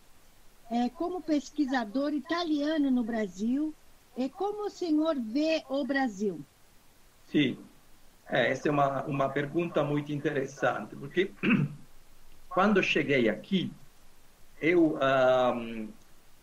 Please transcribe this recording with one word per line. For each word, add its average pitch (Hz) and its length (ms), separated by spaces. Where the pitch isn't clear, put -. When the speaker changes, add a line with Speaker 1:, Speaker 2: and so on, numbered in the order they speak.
Speaker 1:
é, 240 200
como 349 320
pesquisador 277 920
italiano 302 800
no 247 120
Brasil, 226 680
e 254 100
como 415 380
o 392 40
senhor 320 480
vê 294 520
o 277 160
Brasil? 214 560
Speaker 2:
Sim. 135 260
É, 123 240
essa 135 160
é 151 40
uma, 139 320
uma 135 260
pergunta 147 540
muito 147 280
interessante, 139 840
porque 175 360
<clears throat> - 1080
quando 196 280
eu 170 60
cheguei 135 460
aqui, 139 420
eu, 165 400
ahm, 123 880